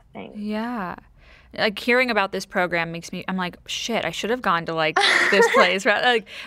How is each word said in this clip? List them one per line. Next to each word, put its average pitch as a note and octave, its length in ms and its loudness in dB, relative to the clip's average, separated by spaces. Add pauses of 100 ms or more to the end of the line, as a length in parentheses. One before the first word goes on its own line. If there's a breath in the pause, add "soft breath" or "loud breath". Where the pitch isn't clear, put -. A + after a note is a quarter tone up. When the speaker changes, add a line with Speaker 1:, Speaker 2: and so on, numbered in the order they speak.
(120)
Speaker 1:
things. - 260 -16
Speaker 2:
Yeah. G#3+ 580 -8 (580 soft breath)
Like, G#3 260 -2
hearing B3 320 2
about G3 220 0
this F#3+ 120 -6
program E3+ 460 -2
makes E3 220 -12
me, F3+ 160 -8
I'm F#3+ 80 -4
like, F3 180 -4 (120)
"Shit, - 360 -4
I E3 80 -2
should G3+ 200 -4
have B3 100 -2
gone E3+ 240 0
to, E3 80 -4
like, D#3+ 240 2 (340)
this A#4 160 8
Speaker 1:
<laughs> - 60 0
Speaker 2:
place," G3 320 4
right? G#3 180 2
Like, A#3+ 240 2 (200 loud breath)